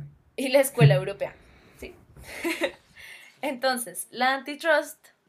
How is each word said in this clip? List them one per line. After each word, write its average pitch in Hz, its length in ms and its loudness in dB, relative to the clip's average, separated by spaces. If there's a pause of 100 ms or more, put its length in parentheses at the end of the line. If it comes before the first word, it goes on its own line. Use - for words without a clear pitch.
(360)
Y - 120 -4
la 269 140 4
escuela 240 340 6
europea, 196 400 -4 (440)
¿sí? - 140 -16 (500)
<laughs> - 1000 -8
Entonces, 247 680 -4
la 254 220 2
antitrust, 294 640 0 (320)